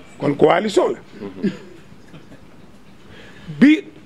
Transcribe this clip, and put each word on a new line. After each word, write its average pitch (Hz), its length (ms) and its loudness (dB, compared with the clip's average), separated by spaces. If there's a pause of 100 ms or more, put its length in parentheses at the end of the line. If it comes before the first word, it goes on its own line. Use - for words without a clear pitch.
(180)
Kon 139 160 -2
coalition 190 600 2
la. - 40 -10 (2500)
Bi 302 240 4 (220)